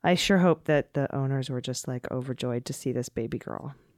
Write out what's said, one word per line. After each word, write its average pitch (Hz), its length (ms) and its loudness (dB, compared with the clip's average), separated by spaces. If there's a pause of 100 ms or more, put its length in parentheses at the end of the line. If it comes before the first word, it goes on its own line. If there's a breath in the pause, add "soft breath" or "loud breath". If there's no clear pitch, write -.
I 175 120 4
sure 190 240 4
hope 175 260 4
that 147 280 2
the 139 220 -2
owners 135 340 -2
were 127 120 -4
just, - 260 -6
like, 127 240 -6
overjoyed 127 540 -4
to - 80 -6
see - 180 -4
this 123 160 -2
baby 117 300 -4
girl. - 360 -8 (240)